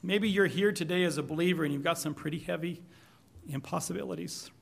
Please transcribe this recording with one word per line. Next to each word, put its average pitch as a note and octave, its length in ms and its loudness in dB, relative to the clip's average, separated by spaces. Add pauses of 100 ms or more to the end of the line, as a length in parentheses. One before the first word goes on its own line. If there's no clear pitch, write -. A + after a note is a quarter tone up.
Maybe G3 280 2
you're F#3+ 160 6
here G3 260 4
today F3+ 320 2
as D3 140 0
a D3+ 40 -2
believer D#3+ 400 2
and C#3+ 120 0
you've C#3+ 100 -4
got E3 140 2
some D3+ 160 -2
pretty D#3 240 -4
heavy E3+ 420 -4 (640)
impossibilities. E3 1040 -6 (100)